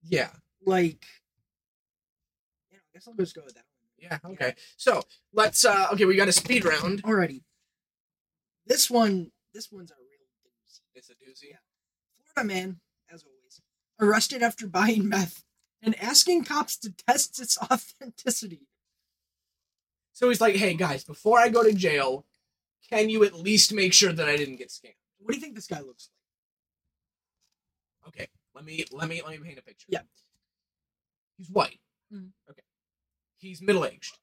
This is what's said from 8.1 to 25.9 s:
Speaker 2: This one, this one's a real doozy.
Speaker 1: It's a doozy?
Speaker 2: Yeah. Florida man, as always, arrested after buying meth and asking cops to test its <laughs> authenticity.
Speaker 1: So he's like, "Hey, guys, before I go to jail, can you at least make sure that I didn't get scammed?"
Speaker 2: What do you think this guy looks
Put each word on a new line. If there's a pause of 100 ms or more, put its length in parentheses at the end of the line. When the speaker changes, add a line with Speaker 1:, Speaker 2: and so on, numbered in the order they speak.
Speaker 2:
This
one, (220)
this
one's
a
real (180)
doozy. (140)
Speaker 1:
It's
a
doozy?
Speaker 2:
Yeah. (760)
Florida
man, (300)
as
always, (380)
arrested
after
buying
meth (380)
and
asking
cops
to
test
its
<laughs>
authenticity. (1500)
Speaker 1:
So
he's
like,
"Hey,
guys,
before
I
go
to
jail, (640)
can
you
at
least
make
sure
that
I
didn't
get
scammed?" (240)
Speaker 2:
What
do
you
think
this
guy
looks (1900)